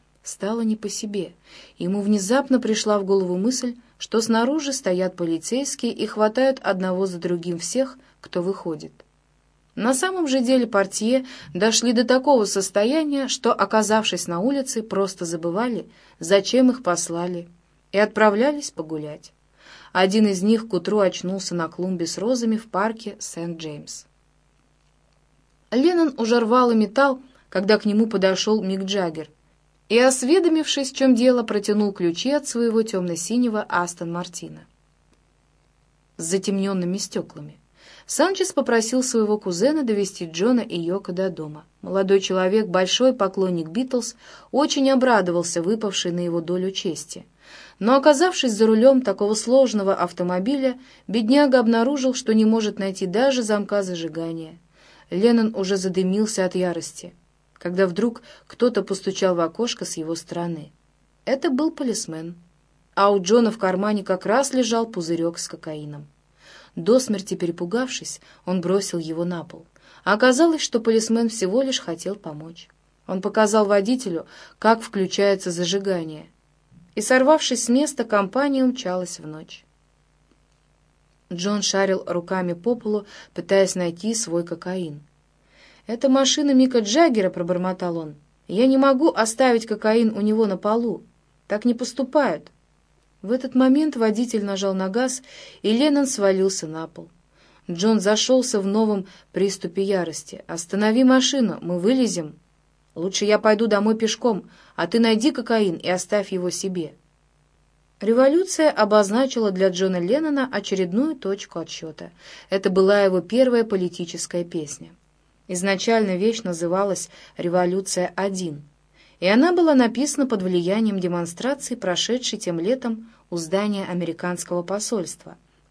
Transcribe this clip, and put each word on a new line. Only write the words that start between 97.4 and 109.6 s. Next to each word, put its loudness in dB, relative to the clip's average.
Джон 2
зашелся 2
в -4
новом 0
приступе -4
ярости. -4
«Останови 0
машину, 4
мы -4
вылезем». 0
«Лучше -4
я 4
пойду 2
домой 2
пешком, -2
а -2
ты 0
найди 4
кокаин 0
и -6
оставь -2
его -2
себе». -6
Революция 4
обозначила 2
для 2